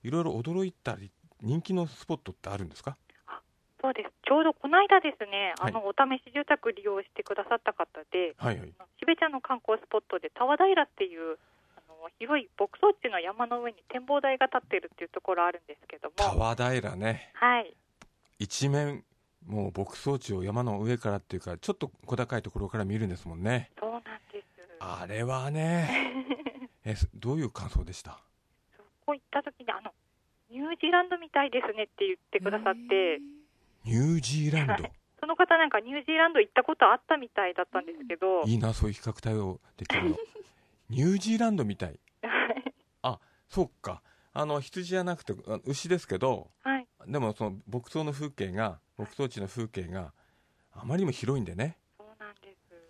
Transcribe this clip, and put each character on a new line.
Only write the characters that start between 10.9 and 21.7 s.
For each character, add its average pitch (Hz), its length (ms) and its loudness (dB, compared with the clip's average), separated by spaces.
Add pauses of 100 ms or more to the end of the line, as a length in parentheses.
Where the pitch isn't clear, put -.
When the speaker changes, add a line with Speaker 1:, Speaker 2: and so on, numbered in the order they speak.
Speaker 2:
い 170 120 -10
う、 165 200 -6 (400)
あ - 100 -20
の、 160 220 -18 (100)
広 262 240 0
い 190 60 -16 (100)
牧 202 140 2
草 403 200 6
地 - 160 -2
の 190 100 0
山 208 280 -2
の 240 140 -2
上 240 100 -4
に 226 60 -20 (100)
展 254 180 -8
望 285 140 2
台 269 180 2
が 262 100 6
立 262 100 0
っ 247 100 0
て - 100 -2
る - 160 -6
っ - 40 -20
て - 60 -10
い 170 40 -10
う - 20 -16
と 190 120 -8
こ 185 140 -2
ろ 175 100 4
あ 175 60 2
る 175 100 -10
ん - 60 -20
で 147 80 -14
す - 120 -20
け 156 120 -16
ど - 100 -10
も。 - 80 -16
Speaker 1:
田 196 180 2
和 113 200 0
平 120 420 -2
ね。 110 380 -4
Speaker 2:
は 240 260 2
い。 - 120 -10 (640)
Speaker 1:
一 104 300 -2
面、 143 380 0 (420)
も 98 220 -2
う 90 100 -6
牧 98 140 -4
草 139 260 -2
地 - 140 -6
を 92 100 -2
山 107 200 -2
の 104 180 -2
上 117 160 0
か 117 120 -4
ら 101 80 0
っ 95 40 -6
て - 160 -8
い - 20 -4
う - 20 -10
か、 85 160 -8
ち - 120 -8
ょ 202 40 0